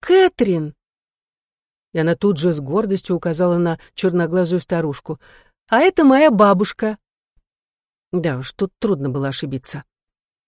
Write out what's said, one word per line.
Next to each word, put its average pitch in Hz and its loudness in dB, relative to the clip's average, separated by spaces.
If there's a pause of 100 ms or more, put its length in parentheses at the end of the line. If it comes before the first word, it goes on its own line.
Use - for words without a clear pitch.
«Кэтрин!» 208 2 (1200)
И 165 -4
она 165 0
тут 202 0
же 170 0
с 147 -6
гордостью 185 -4
указала 175 -2
на 170 -2 (140)
черноглазую 175 0
старушку. 160 -6 (480)
«А 220 0
это 339 4
моя 277 6
бабушка!» 208 2 (1120)
Да 160 -2
уж, 131 -10
тут 190 -4
трудно 147 -2
было 135 -4
ошибиться. 139 -8 (640)